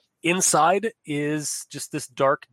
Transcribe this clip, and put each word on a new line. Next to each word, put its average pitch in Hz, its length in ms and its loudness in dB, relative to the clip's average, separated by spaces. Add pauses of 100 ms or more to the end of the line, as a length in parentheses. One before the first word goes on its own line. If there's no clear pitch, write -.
(220)
inside 180 680 2 (140)
is 147 640 -4
just - 200 -12
this 151 160 -8
dark, 139 460 0